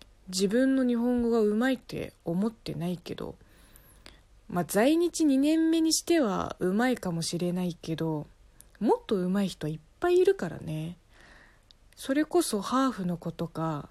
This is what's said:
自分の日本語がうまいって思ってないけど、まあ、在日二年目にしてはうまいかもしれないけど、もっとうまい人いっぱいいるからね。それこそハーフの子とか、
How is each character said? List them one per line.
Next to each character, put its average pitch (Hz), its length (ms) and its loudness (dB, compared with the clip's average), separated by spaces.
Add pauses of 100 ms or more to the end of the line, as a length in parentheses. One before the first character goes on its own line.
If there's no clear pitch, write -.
(280)
自 185 180 0
分 262 300 2
の 262 100 2
日 247 80 2
本 240 280 0
語 233 80 2
が 233 100 2
う 208 140 2
ま 247 160 2
い 262 40 2
っ - 40 -4
て - 360 -10 (100)
思 185 240 0
っ - 20 -2
て 160 240 -10
な 156 120 -6
い 180 100 -4
け - 200 -12
ど、 - 180 -12 (1120)
ま 180 140 -4
あ、 - 20 -4
在 240 320 4
日 339 280 0
二 269 120 4
年 320 340 4
目 330 100 2
に 320 120 2
し - 100 0
て 339 180 2
は 190 400 -2
う 180 120 0
ま 233 160 2
い 247 80 0
か - 140 -6
も 165 120 -4
し 170 160 -6
れ 175 140 -2
な 185 120 -2
い 175 100 -4
け 165 220 -8
ど、 156 320 -4 (500)
も 277 160 2
っ 494 100 0
と 214 120 0
う 180 120 -2
ま 196 140 0
い 190 60 0
人 - 180 -8
い 156 100 -4
っ - 40 -16 (200)
ぱ 349 100 2
い 359 80 6
い 370 60 6
る 381 100 6
か 185 140 -4
ら - 100 -10
ね。 156 380 -8 (1000)
そ - 180 -4
れ 302 100 2
こ 349 160 2
そ 214 220 -2
ハ 262 260 0
ー 240 40 0
フ 190 120 -8
の 175 140 -2
子 165 140 -8
と 165 160 -6
か、 160 420 -6